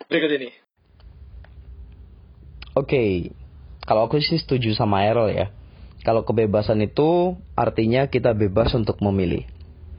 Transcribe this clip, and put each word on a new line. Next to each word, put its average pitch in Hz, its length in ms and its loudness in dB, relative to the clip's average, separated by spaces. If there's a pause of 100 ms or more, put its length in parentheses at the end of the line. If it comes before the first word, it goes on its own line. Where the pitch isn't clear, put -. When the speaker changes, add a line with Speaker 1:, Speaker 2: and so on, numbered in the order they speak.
Speaker 1:
Berikut 156 280 0
ini. 131 140 -6 (2250)
Speaker 2:
Oke, 110 580 0 (500)
kalau 110 220 2
aku 147 160 0
sih 165 160 0
setuju 123 360 0
sama 104 300 0
Errol 110 300 2
ya. 92 160 -2 (540)
Kalau 113 200 2
kebebasan 107 580 2
itu 175 540 2 (200)
artinya 117 520 2
kita 123 260 2
bebas 107 400 2
untuk 113 280 0
memilih. 98 480 0 (500)